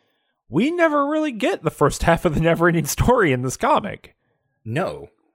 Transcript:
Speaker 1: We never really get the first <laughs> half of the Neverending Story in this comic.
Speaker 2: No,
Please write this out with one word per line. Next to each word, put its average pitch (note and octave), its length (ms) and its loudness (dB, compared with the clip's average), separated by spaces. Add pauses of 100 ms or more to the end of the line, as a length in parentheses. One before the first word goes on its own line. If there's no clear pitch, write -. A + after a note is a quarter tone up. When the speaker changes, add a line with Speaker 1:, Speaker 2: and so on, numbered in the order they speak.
(480)
Speaker 1:
We G3+ 240 0
never D4+ 340 2
really D#4 260 -2
get A#3 300 -4
the D3+ 80 -2
first - 320 0
<laughs> - 20 -2
half E3+ 200 2
of E3+ 100 0
the D3 60 0
Neverending E3 480 2
Story A3 440 2
in B2+ 100 -2
this C3 140 -6
comic. A#3 600 -4 (480)
Speaker 2:
No, G#2+ 440 -6 (260)